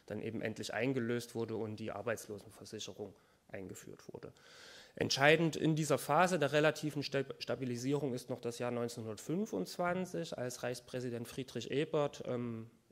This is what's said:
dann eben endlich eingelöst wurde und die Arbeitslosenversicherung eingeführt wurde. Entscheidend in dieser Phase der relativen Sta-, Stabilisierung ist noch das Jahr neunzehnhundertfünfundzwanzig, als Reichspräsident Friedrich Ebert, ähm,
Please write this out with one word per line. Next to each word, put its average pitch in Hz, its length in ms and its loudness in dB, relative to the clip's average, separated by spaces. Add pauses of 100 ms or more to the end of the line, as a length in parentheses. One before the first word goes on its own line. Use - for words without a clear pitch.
dann 104 160 -4
eben 110 180 -4
endlich 110 320 -4
eingelöst 120 640 0
wurde 113 220 -2
und 107 240 -4
die 107 100 -6
Arbeitslosenversicherung 104 1200 -6 (360)
eingeführt - 640 -10
wurde. - 200 -10 (640)
Entscheidend 156 580 6
in 160 220 4
dieser 147 220 4
Phase 175 400 6
der 143 140 2
relativen 151 520 4
Sta-, 139 200 0 (140)
Stabilisierung 127 760 -2
ist 123 160 -6
noch 123 120 -4
das 120 180 -4
Jahr 120 140 0
neunzehnhundertfünfundzwanzig, 175 1600 -2
als 123 280 -6
Reichspräsident 123 640 -4
Friedrich 123 420 -6
Ebert, 147 560 0
ähm, 117 420 -4 (240)